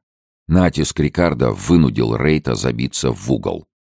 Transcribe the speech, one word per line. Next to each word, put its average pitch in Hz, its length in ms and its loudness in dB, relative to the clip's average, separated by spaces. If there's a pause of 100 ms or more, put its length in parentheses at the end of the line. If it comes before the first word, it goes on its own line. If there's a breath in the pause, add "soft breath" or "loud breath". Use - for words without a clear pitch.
(460)
Натиск 80 540 0
Рикардо 73 520 0
вынудил 57 640 2
Рейта 71 380 0
забиться 62 580 -4
в 92 180 -8
угол. - 360 -4 (160)